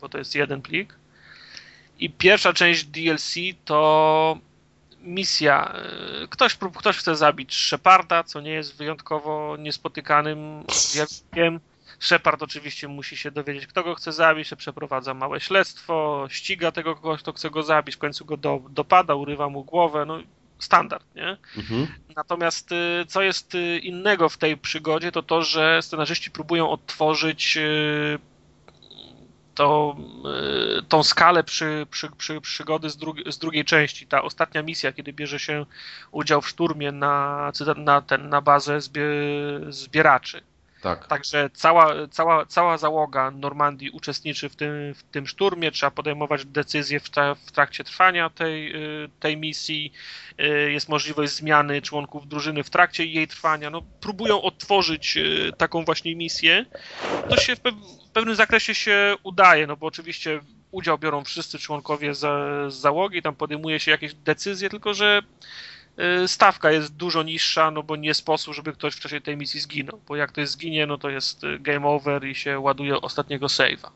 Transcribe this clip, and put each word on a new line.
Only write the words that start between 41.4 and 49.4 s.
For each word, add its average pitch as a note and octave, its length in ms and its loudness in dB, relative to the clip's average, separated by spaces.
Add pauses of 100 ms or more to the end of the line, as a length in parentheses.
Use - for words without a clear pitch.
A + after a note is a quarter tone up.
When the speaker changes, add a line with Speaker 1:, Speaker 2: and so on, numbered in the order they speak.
Speaker 1:
cała, D#3+ 400 8 (180)
cała, D#3+ 340 4
cała E3+ 320 2
załoga D3 540 0
Normandii C#3+ 580 -2
uczestniczy D3 600 -8
w - 60 -16
tym, D3 380 -6
w - 100 -20
tym C#3 240 -8
szturmie, E3+ 440 0
trzeba C#3+ 200 0
podejmować D3 540 -4
decyzje C#3+ 540 -4
w - 100 -12
tra-, C#3+ 260 2 (100)
w - 60 -20
trakcie C#3+ 320 0
trwania F3 460 4
tej, D#3 460 -6
y, D3+ 340 -8 (100)
tej D3+ 180 -2
misji, D#3 540 -6 (480)